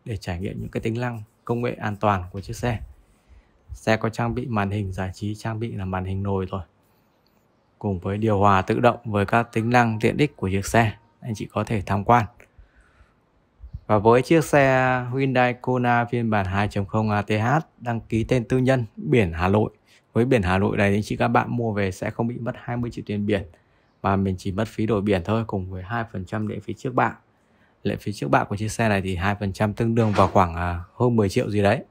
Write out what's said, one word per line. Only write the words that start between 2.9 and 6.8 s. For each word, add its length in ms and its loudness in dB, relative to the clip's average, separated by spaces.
Xe 240 0
có 120 -4
trang 260 -4
bị 100 -6
màn 240 -2
hình 220 -4
giải 220 -6
trí, 220 -6
trang 240 -8
bị 120 -6
là 140 -8
màn 200 -4
hình 180 -4
nồi 220 -2
rồi, 160 -6